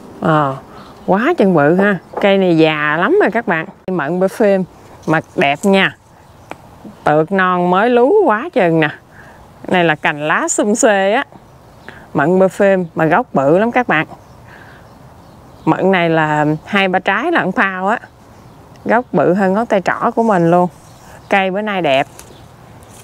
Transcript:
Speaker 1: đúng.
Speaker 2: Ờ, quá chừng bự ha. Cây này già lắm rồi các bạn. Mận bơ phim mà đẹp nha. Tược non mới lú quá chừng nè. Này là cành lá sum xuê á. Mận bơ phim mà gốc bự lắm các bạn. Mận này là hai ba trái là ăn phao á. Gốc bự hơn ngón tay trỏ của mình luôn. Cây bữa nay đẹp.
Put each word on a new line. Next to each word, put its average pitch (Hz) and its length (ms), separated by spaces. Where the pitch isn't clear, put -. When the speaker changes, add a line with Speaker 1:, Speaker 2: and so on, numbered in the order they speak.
Speaker 1:
đúng. 165 80
Speaker 2:
Ờ, 147 260
quá 226 320
chừng 190 160
bự 151 220
ha. 196 220
Cây 196 160
này 180 200
già 156 420
lắm 233 220
rồi 262 100
các 233 160
bạn. 160 180
Mận 175 280
bơ 190 80
phim 196 360
mà 160 140
đẹp 143 280
nha. 190 340
Tược 156 280
non 180 380
mới 196 200
lú 247 240
quá 247 280
chừng 170 260
nè. 151 100
Này 180 160
là 160 120
cành 151 320
lá 214 200
sum 226 260
xuê 202 400
á. 269 100
Mận 175 260
bơ 190 80
phim 190 380
mà 165 100
gốc 185 280
bự 143 240
lắm 226 140
các 247 160
bạn. 156 180
Mận 180 260
này 170 180
là 151 360
hai 196 220
ba 185 120
trái 214 320
là 320 80
ăn 175 120
phao 190 360
á. 220 120
Gốc 220 260
bự - 220
hơn 190 200
ngón 226 120
tay 202 160
trỏ - 340
của 226 80
mình 175 280
luôn. 175 180
Cây 190 220
bữa 196 100
nay 202 200
đẹp. 143 260